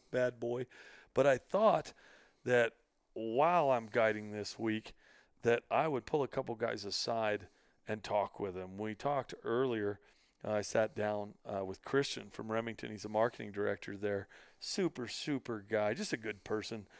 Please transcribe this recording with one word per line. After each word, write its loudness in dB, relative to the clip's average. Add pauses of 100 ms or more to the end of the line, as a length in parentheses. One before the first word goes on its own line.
(100)
bad 2
boy. -2 (480)
But 6
I 6
thought 2 (500)
that 4 (400)
while 4
I'm 2
guiding 2
this -8
week, -2 (480)
that 4
I 4
would -2
pull 0
a -2
couple -4
guys -2
aside -2 (420)
and -4
talk 0
with -4
them. -8
We -4
talked -2 (100)
earlier, 0 (460)
uh, -2
I 2
sat 2
down, -2 (120)
uh, -4
with -10
Christian -2
from -8
Remington. -4
He's -10
a -8
marketing 0
director -4
there. -2 (340)
Super, -2
super -6
guy, 2
just -6
a -2
good -8
person, -4 (140)